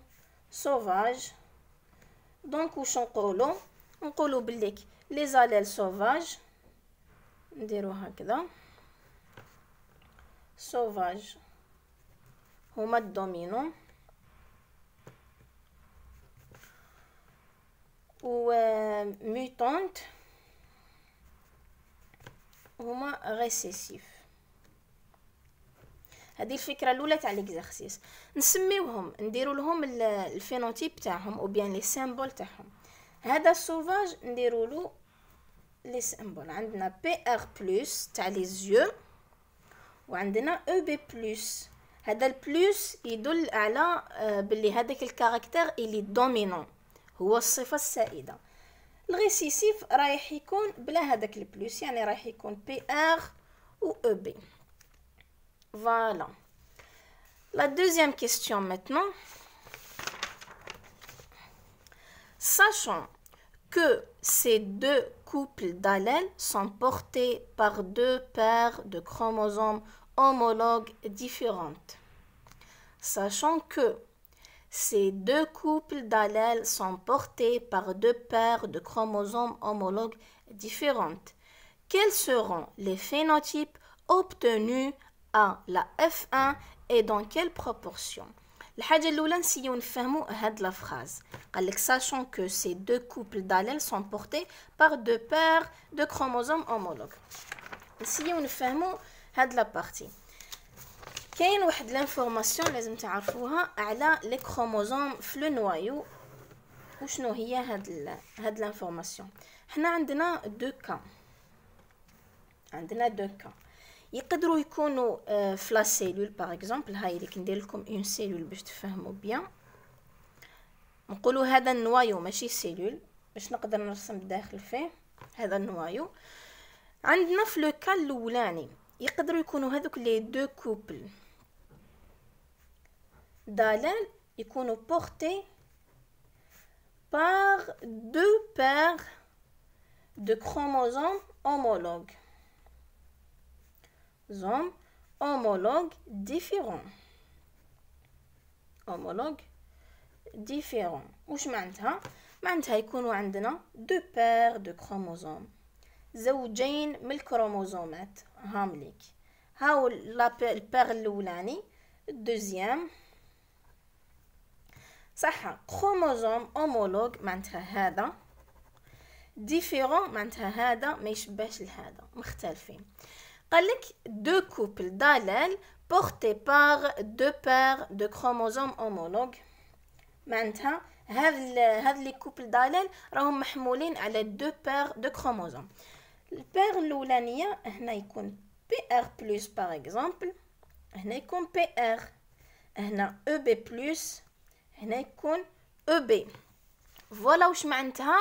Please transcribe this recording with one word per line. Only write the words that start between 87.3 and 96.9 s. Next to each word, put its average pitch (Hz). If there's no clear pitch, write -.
proportion؟ -
الحاجة 311
الأولى 311
نسيو 262
نفهمو 254
هاد 214
لا 185
فراز. 139
قالك 185
sachant 254
que 196
ces 185
deux 196
couples 233
d'allèles 196
sont 208
portés 214
par 302
deux 226
paires 320
de 294
chromosomes 269
homologues. 175